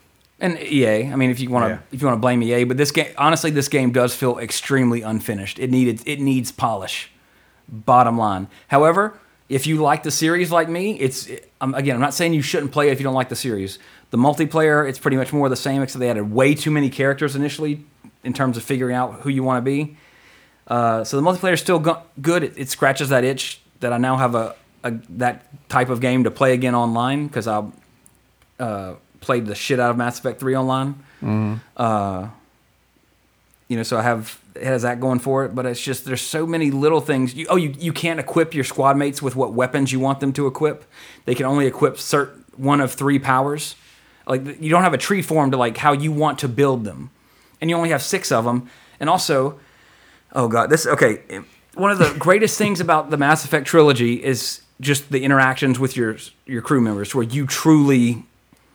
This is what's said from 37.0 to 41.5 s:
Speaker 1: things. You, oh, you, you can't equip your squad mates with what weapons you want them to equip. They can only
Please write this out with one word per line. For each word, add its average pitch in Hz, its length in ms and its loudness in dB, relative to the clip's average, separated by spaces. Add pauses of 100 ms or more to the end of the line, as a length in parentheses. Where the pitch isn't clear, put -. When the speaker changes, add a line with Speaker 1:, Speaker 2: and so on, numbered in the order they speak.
Speaker 1:
things. 131 320 0
You, 160 160 -10
oh, 190 60 2
you, 151 240 0
you 165 140 -4
can't 165 260 -4
equip 165 340 0
your 143 120 -2
squad 139 320 2
mates 143 240 -2
with 127 140 -4
what 123 180 -2
weapons 127 380 0
you 131 80 -2
want 135 200 0
them 139 140 -2
to 143 140 -2
equip. 147 360 -2 (420)
They 123 100 0
can 131 100 -2
only 139 200 2